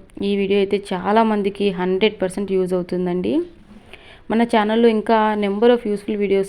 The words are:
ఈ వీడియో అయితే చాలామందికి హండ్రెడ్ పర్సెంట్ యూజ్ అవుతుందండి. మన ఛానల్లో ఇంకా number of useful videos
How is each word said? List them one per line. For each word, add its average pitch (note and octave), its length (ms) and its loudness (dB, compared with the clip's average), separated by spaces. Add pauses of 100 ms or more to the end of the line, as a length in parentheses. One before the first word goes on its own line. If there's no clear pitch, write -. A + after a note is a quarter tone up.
(220)
ఈ G3+ 140 0
వీడియో G3 220 2
అయితే G3 240 0 (100)
చాలామందికి G3+ 800 0
హండ్రెడ్ F#3 520 -2
పర్సెంట్ F#3+ 300 -4
యూజ్ F#3 220 0
అవుతుందండి. F3+ 640 -2 (920)
మన A3 120 2
ఛానల్లో A3+ 460 2
ఇంకా G#3+ 460 2
number G#3 320 0
of A#3+ 120 6
useful G#3 360 -4
videos G3 340 0